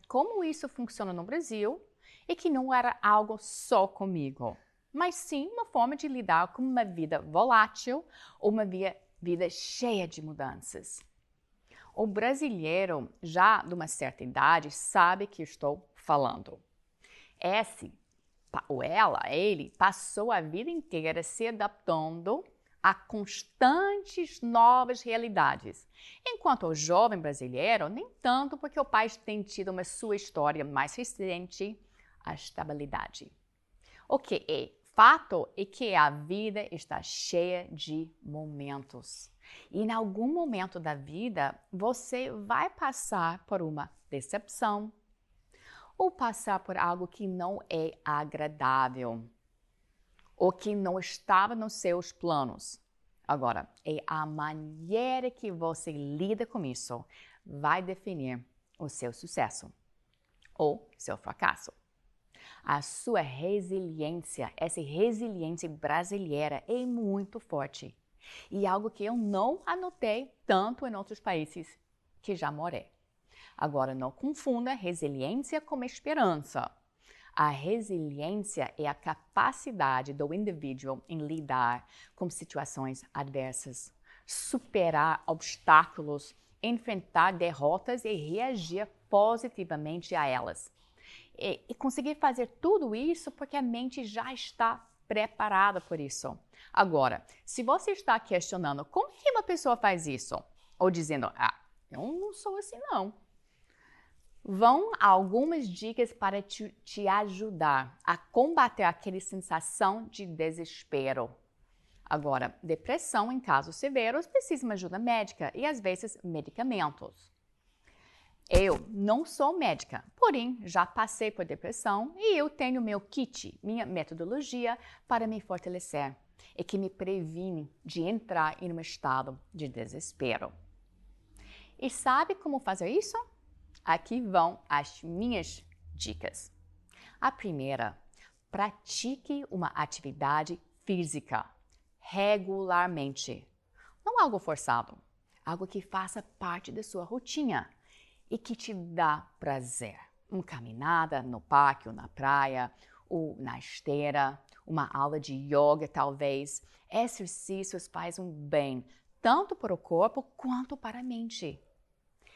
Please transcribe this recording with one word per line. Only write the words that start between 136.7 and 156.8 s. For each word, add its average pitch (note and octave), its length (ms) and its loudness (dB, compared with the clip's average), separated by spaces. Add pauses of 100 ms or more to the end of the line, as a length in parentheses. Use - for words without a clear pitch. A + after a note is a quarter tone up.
A C4+ 120 2
primeira, C3+ 680 -4 (520)
pratique B3+ 1000 -4
uma F3 200 -2
atividade D3+ 920 -2 (240)
física D3+ 640 -2 (500)
regularmente. F3+ 1500 0 (580)
Não A#4 140 2
algo C4 180 4
forçado, C3+ 580 -2 (480)
algo F3+ 220 -6
que F#3+ 160 -8
faça F#3+ 400 -6
parte F3+ 500 -10
da A3 120 -10
sua F3+ 200 -10
rotina A#3+ 640 -2 (580)
e G#3+ 120 -6
que - 160 -10
te - 180 -10
dá E3+ 540 0 (120)
prazer. B2 600 -6 (320)
Uma F#3 120 -4
caminhada C#3+ 800 0
no B2 180 -8
parque C#3+ 480 4
ou A2+ 60 -8
na B2 140 -14
praia, C3+ 640 2 (360)
ou D#3+ 320 -4
na B2 200 -8
esteira, C#3+ 800 -2 (240)
uma D#3 260 -2
aula D3 280 0
de C#3+ 160 -8
yoga D3 520 4
talvez. C#3+ 720 -2 (320)